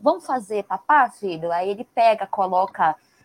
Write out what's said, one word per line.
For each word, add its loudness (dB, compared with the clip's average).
vamos 0
fazer -4
papá, 2
filho?" -6
Aí -2
ele -8
pega, 2
coloca, 0